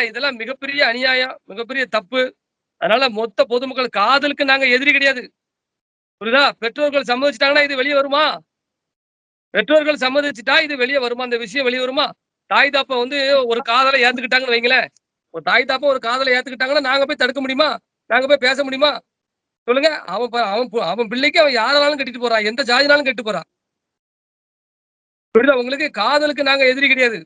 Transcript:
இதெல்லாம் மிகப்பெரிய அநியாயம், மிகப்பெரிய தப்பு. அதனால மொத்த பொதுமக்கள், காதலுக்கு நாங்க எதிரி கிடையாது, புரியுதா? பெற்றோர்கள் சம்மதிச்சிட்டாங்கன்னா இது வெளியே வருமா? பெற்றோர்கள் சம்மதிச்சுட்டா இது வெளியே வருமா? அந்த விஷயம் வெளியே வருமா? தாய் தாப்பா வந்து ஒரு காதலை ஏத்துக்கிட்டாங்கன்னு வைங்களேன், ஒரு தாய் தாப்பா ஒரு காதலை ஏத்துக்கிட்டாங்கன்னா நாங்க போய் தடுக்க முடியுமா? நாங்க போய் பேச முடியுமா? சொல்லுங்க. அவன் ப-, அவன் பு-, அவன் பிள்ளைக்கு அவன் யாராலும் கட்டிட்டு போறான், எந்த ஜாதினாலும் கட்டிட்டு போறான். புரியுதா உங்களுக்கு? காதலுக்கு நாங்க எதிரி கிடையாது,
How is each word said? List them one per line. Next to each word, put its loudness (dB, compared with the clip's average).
இதெல்லாம் -6
மிகப்பெரிய -6
அநியாயம், 0
மிகப்பெரிய -8
தப்பு. -4
அதனால 2
மொத்த -2
பொதுமக்கள், -4
காதலுக்கு 0
நாங்க 2
எதிரி 4
கிடையாது, 2
புரியுதா? 2
பெற்றோர்கள் -2
சம்மதிச்சிட்டாங்கன்னா 0
இது -6
வெளியே 0
வருமா? 0
பெற்றோர்கள் 2
சம்மதிச்சுட்டா 0
இது -4
வெளியே 0
வருமா? -4
அந்த -4
விஷயம் -4
வெளியே -2
வருமா? -2
தாய் 2
தாப்பா -2
வந்து -4
ஒரு -2
காதலை 2
ஏத்துக்கிட்டாங்கன்னு 0
வைங்களேன், 2
ஒரு -10
தாய் 0
தாப்பா 0
ஒரு 0
காதலை 0
ஏத்துக்கிட்டாங்கன்னா -2
நாங்க 2
போய் -4
தடுக்க -2
முடியுமா? 0
நாங்க 2
போய் 2
பேச 2
முடியுமா? 0
சொல்லுங்க. 0
அவன் -6
ப-, -2
அவன் -4
பு-, -4
அவன் -4
பிள்ளைக்கு -2
அவன் 2
யாராலும் 2
கட்டிட்டு -8
போறான், 0
எந்த -4
ஜாதினாலும் 2
கட்டிட்டு -4
போறான். -6
புரியுதா 6
உங்களுக்கு? -2
காதலுக்கு 0
நாங்க 2
எதிரி 2
கிடையாது, 2